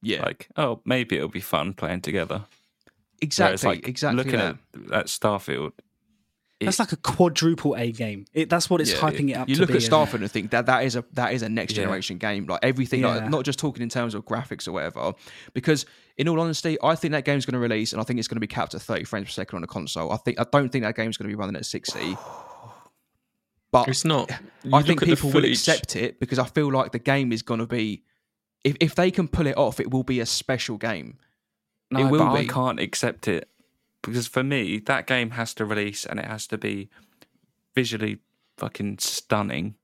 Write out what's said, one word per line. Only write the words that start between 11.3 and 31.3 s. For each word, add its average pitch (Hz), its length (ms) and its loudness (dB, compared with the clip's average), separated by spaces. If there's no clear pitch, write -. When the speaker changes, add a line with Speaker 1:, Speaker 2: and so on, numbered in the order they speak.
Speaker 1:
is 127 80 -2
a 110 80 -4
next 107 240 -2
Speaker 2:
Yeah. 104 100 0
Speaker 1:
generation 92 340 -2
game. 101 300 -2
Like, 90 160 -2
everything, 127 400 2
like, 120 180 2
Speaker 3:
Yeah. 110 80 -4
Speaker 1:
not 143 160 0
just 139 140 -2
talking 131 240 -4
in 117 60 -4
terms 120 240 -2
of 101 120 -8
graphics 113 420 -6
or 82 60 -8
whatever. 82 400 -4
Because 143 320 2
in 143 100 0
all 160 120 2
honesty, 165 440 -2
I 156 120 4
think 160 180 -2
that 143 120 0
game's 143 200 0
gonna 127 140 -2
release 113 340 0
and 110 80 -2
I - 20 -2
think 123 160 -2
it's 110 80 -4
gonna 113 140 -4
be 107 60 -2
capped - 280 -4
at - 60 -8
thirty 104 240 -4
frames 98 220 -6
per - 40 -10
second - 260 -8
on 85 60 -6
a 78 40 -10
console. 82 440 -6
I 107 60 -2
think, - 220 -4
I 120 120 2
don't 143 200 4
think 127 120 -2
that 107 120 -2
game's 113 220 -4
gonna 98 120 -8
be 101 60 -6
running 101 200 -6
at 71 100 -8
sixty. - 520 -6
But 123 180 6
Speaker 4:
It's 131 160 0
not. 156 260 2
Speaker 1:
I - 40 -6
Speaker 4:
You 131 80 -2
Speaker 1:
think 143 160 8
Speaker 4:
look - 20 2
at 165 100 6
the 160 60 4
Speaker 1:
people 143 140 0
will 135 120 -2
Speaker 4:
footage. - 160 4
Speaker 1:
accept - 380 0
it 110 240 -4
because 127 200 0
I 123 60 4
feel 147 260 2
like 131 220 2
the 120 60 -2
game 135 340 2
is 113 80 -2
gonna 117 260 -2
be, 110 360 -2
if, 143 160 2
if 165 160 2
they 185 160 4
can 175 160 0
pull 156 200 2
it 139 100 0
off, 131 240 2
it - 100 -2
will 131 120 0
be 127 180 0
a 117 40 -2
special - 520 -2
game. 90 400 -6